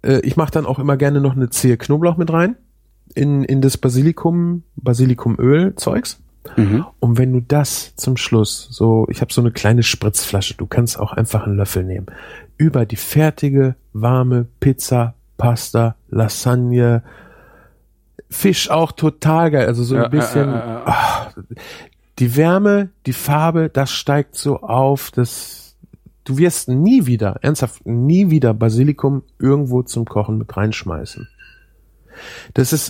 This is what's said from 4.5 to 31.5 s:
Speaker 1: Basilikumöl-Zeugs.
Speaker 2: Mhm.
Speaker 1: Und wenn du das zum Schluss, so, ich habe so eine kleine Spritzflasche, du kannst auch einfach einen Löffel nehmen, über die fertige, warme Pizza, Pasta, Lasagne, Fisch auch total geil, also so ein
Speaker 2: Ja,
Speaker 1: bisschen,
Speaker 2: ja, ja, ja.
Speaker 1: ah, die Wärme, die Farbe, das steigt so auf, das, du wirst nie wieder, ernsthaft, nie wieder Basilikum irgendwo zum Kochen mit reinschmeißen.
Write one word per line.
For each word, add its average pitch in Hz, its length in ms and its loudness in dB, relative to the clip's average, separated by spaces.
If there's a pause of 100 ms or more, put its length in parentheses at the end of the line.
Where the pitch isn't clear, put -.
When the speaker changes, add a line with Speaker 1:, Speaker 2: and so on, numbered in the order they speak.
Speaker 1:
Basilikumöl-Zeugs. 127 1400 0 (380)
Speaker 2:
Mhm. 110 280 2 (140)
Speaker 1:
Und 117 180 2
wenn 127 140 2
du 127 80 2
das - 560 -2
zum 131 220 -2
Schluss, - 520 0
so, 110 400 2
ich - 120 -8
habe 120 100 -2
so - 100 0
eine 120 100 2
kleine 113 320 2
Spritzflasche, - 720 -2
du - 120 -8
kannst 120 320 -2
auch 110 140 -4
einfach - 320 -2
einen 104 100 -2
Löffel 98 300 -2
nehmen, 92 220 -8 (500)
über 143 280 2
die 104 120 -6
fertige, 139 800 0 (180)
warme 123 540 0 (120)
Pizza, 123 540 0 (240)
Pasta, 117 580 0 (140)
Lasagne, 120 960 0 (1300)
Fisch - 400 0
auch 160 220 0
total 160 600 0
geil, 135 160 2
also 120 160 0
so 120 120 -2
ein 117 60 2
Speaker 2:
Ja, 117 80 0
Speaker 1:
bisschen, 139 400 0
Speaker 2:
ja, 131 100 -2
ja, 117 80 -8
ja. 117 180 -10
Speaker 1:
ah, - 480 -2 (840)
die 123 160 0
Wärme, 190 540 2 (160)
die 131 80 -4
Farbe, 160 560 0
das 135 220 -2
steigt - 440 -2
so - 260 -2
auf, 135 500 0
das, - 640 -6 (480)
du 131 120 -4
wirst 170 300 0
nie 170 380 4
wieder, 110 360 0
ernsthaft, - 440 -2
nie 147 460 2
wieder 131 220 4
Basilikum 127 680 0 (160)
irgendwo 131 440 0
zum 120 220 -6
Kochen 107 340 -2
mit 107 180 -10
reinschmeißen. 92 680 -6 (1300)